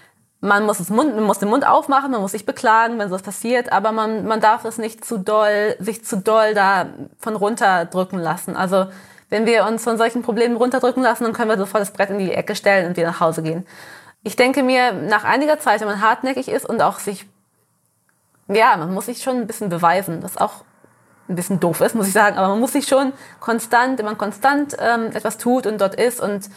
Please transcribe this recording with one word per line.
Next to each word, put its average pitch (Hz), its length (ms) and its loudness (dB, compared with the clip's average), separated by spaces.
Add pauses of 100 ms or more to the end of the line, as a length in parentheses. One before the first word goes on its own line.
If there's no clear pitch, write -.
(420)
man 202 240 2
muss 208 140 0
das 175 100 -8
Mund, 233 260 2
man 214 100 0
muss 202 140 2
den 202 100 0
Mund 254 180 2
aufmachen, 277 440 2
man 226 100 -2
muss 196 100 -4
sich 214 140 -10
beklagen, 226 520 2
wenn 208 120 -4
sowas 190 120 -6
passiert, 240 500 -4
aber 196 200 0
man, 220 340 -2
man 220 140 0
darf 220 260 2
es 226 120 -8
nicht 220 260 -8
zu 233 160 -6
doll, 208 600 2
sich 214 260 -8
zu 220 120 -4
doll 214 360 2
da 196 340 2 (320)
von 220 160 -6
runterdrücken 185 840 0
lassen. 170 360 -4
Also, 185 320 0 (420)
wenn 220 160 0
wir 220 200 4
uns 220 180 -2
von 226 140 0
solchen 233 260 0
Problemen 240 320 0
runterdrücken 254 480 0
lassen, 233 220 2
dann 226 80 -2
können 226 160 -2
wir 220 80 2
sofort 196 240 -2
das 196 100 -6
Brett 196 180 -2
in 202 100 -4
die 185 140 -2
Ecke 202 220 -4
stellen 196 320 2
und 180 100 -4
wieder 165 100 0
nach 170 120 -4
Hause 160 240 0
gehen. 165 240 -4 (560)
Ich 214 120 -8
denke 262 280 4
mir, 254 300 2
nach 190 320 0
einiger 294 340 2
Zeit, 214 220 0
wenn 220 60 -4
man 202 140 -2
hartnäckig 254 480 0
ist - 160 -2
und 226 160 -2
auch 170 180 2
sich, - 280 -8 (1200)
ja, 220 300 4
man 170 160 -4
muss 202 120 -4
sich 247 160 -10
schon 254 160 -2
ein 226 100 -2
bisschen 208 220 -6
beweisen, 170 540 0
was 190 140 -10
auch - 260 -4 (640)
ein 185 80 -4
bisschen 180 240 -2
doof 170 220 0
ist, 185 140 2
muss 202 120 0
ich 190 60 -2
sagen, 208 240 2
aber 190 120 2
man 202 100 0
muss 254 140 0
sich 277 140 0
schon 269 260 2 (260)
konstant, 254 600 0
wenn 208 60 -6
man 214 120 -6
konstant, 277 640 -2
ähm, 226 340 0
etwas 220 240 -6
tut 247 300 0
und 214 120 -4
dort 196 160 0
ist 240 240 0
und 196 380 -6